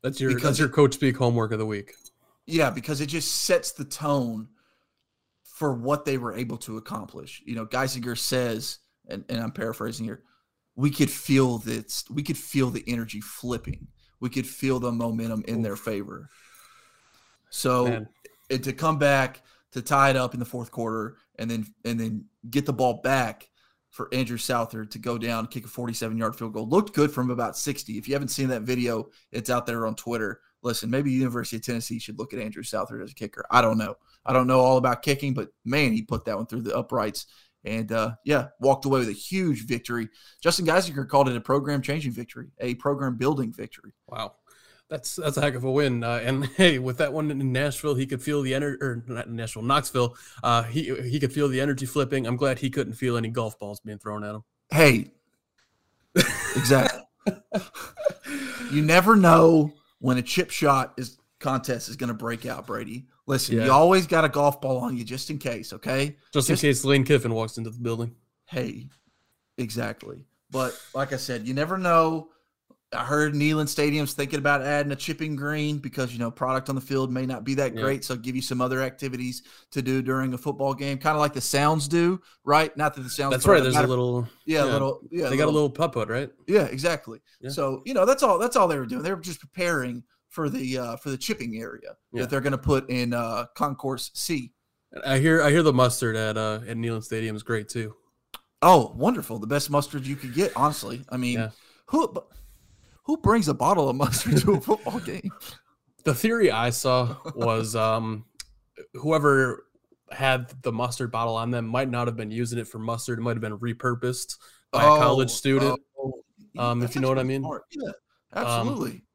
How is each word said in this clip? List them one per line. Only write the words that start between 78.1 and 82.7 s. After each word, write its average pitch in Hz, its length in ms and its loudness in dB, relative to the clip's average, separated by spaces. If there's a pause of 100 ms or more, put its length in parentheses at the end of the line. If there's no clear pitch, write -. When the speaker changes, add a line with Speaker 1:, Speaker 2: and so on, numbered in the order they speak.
Speaker 2:
give 123 180 -8
you 131 80 -4
some 123 180 -4
other 131 220 0
activities 127 640 -6 (260)
to 139 100 -4
do 131 220 0
during 131 320 -2
a 123 40 -8
football 135 360 -2
game, 139 240 -6
kinda 151 180 2
like 147 160 2
the 135 80 -6
Sounds 147 460 2
do, 170 340 2 (220)
right? 151 340 4